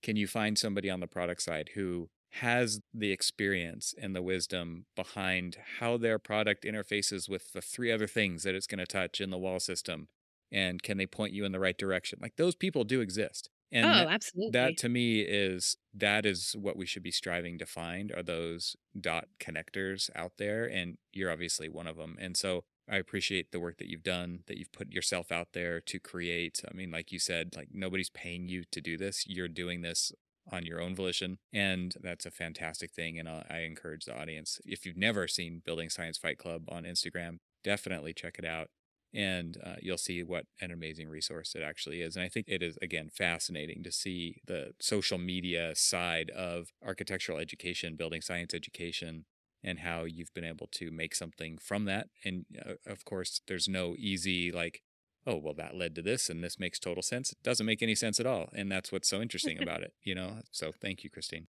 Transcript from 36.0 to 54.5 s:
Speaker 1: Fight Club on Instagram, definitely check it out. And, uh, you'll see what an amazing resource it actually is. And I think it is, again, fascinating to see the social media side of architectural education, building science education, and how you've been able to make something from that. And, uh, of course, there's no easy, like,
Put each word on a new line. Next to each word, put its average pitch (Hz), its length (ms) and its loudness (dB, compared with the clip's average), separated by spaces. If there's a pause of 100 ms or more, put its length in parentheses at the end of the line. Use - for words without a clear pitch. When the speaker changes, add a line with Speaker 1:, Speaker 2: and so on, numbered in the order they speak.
Speaker 1:
Fight 78 200 -2
Club 82 300 -6
on 85 160 -8
Instagram, 85 540 -2 (260)
definitely 87 500 0
check - 240 -8
it 85 60 -8
out. 80 260 -2 (440)
And, 92 480 0
uh, 90 200 -10
you'll 90 160 0
see 87 260 -2
what 85 220 -2 (160)
an 90 100 -6
amazing 80 380 -8
resource 78 440 -4
it 82 80 -6
actually 78 400 -4
is. 82 140 -4
And 92 80 0
I 90 60 -2
think 110 180 -2
it 90 160 0
is, 82 180 -2
again, 82 280 -4
fascinating 82 760 -2
to 87 80 -6
see 87 540 -2
the 78 340 -4
social 101 380 2
media 87 580 0
side 85 540 4
of 87 420 -4 (100)
architectural 92 560 -2
education, 82 600 -4
building 82 240 -2
science 87 320 -2
education, 82 720 -6 (360)
and 90 180 -4
how 82 260 -2
you've 82 280 -8
been 85 120 -6
able 82 220 -8
to 82 240 -6
make 80 220 -2
something 82 440 -6
from 104 280 0
that. 98 220 0 (160)
And, 90 220 -2 (200)
uh, - 100 -6 (100)
of 101 180 -10
course, - 440 -2
there's 87 200 0
no 90 300 2
easy, 90 520 2
like, 85 320 -2 (460)